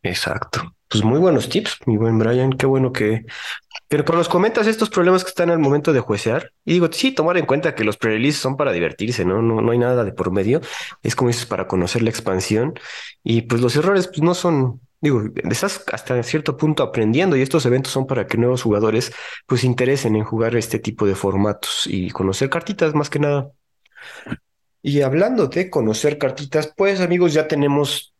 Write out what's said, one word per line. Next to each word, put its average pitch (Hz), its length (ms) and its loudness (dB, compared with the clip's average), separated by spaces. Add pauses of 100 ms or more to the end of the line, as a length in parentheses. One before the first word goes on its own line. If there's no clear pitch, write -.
Exacto. - 720 -6 (120)
Pues 104 160 0
muy 120 160 4
buenos 165 300 4
tips, - 380 -4
mi 110 100 2
buen 110 220 2
Brian. 123 340 2
Qué 135 140 0
bueno 131 240 2
que, 110 340 -2 (640)
que 147 80 0
nos 165 320 0
comentas 214 380 2
estos 220 220 0
problemas 185 340 4
que - 60 -8
están 170 200 0
al 170 100 2
momento 147 340 2
de 131 60 4
juecear. 113 520 -2 (120)
Y 165 100 0
digo, 170 180 4
sí, 262 200 0
tomar 180 260 2
en 160 100 0
cuenta 147 280 0
que 113 80 -2
los 104 140 0
pre-release 117 420 0
son 131 180 -2
para 139 140 0
divertirse, 90 540 -2
¿no? 95 160 0
No, 113 200 2
no 113 100 2
hay 120 80 2
nada 123 240 2
de 98 100 -4
por - 180 -2
medio. 101 300 0 (420)
Es 117 120 -2
como 123 140 2
dices, 117 180 -4
para 95 200 -4
conocer 92 360 0
la 110 80 2
expansión. 107 640 -2 (480)
Y 117 200 2
pues 117 180 0
los 123 140 2
errores, 180 320 2
pues - 140 -4
no 175 140 2
son, 139 460 0 (200)
digo, 135 220 2 (260)
estás - 420 -4
hasta 123 320 -2
cierto 151 320 -4
punto 151 280 0
aprendiendo 123 520 2
y 131 60 4
estos 135 240 0
eventos 127 260 2
son 131 160 -2
para 113 200 -2
que - 100 -2
nuevos 123 240 2
jugadores, 110 500 2 (360)
pues, 120 140 0
se 127 60 2
interesen 123 480 2
en 107 80 0
jugar 113 320 -2
este 110 240 -2
tipo 107 280 -2
de 95 80 2
formatos 101 720 -2
y 92 240 -4
conocer 98 400 -2
cartitas, 165 420 -2
más 147 160 0
que 143 100 -4
nada. 143 300 0 (1300)
Y 143 200 0
hablando 170 460 2
de 180 220 -2
conocer 135 480 0
cartitas, 147 580 -2
pues, 190 260 2
amigos, 175 320 2
ya 156 140 2
tenemos 143 720 0